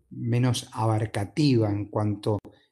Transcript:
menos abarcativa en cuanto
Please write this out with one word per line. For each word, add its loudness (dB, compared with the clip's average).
menos -2
abarcativa 2
en -2
cuanto -2